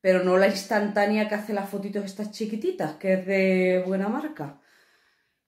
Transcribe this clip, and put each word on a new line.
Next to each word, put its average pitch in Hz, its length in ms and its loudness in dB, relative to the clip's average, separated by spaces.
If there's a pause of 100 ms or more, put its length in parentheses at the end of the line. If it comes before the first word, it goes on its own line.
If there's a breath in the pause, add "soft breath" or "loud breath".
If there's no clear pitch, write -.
pero 185 220 4
no 185 160 4
la 196 80 6
instantánea 208 800 0
que 208 60 -2
hace 208 180 -6
las 196 160 -4
fotitos 196 360 -6
estas 208 260 -10
chiquititas, 214 640 -4
que 190 200 0
es 185 120 -2
de 185 600 2
buena 190 220 -2
marca, 262 520 -8 (880 soft breath)